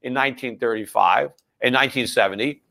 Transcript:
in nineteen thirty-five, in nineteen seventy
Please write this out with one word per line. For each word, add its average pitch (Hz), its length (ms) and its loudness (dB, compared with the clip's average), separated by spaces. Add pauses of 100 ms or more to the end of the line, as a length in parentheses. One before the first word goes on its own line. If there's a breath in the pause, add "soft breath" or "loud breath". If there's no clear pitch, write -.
in 127 100 -8
nineteen 131 480 -4
thirty-five, 110 720 0 (300)
in 123 100 2
nineteen 131 340 0
seventy 110 640 0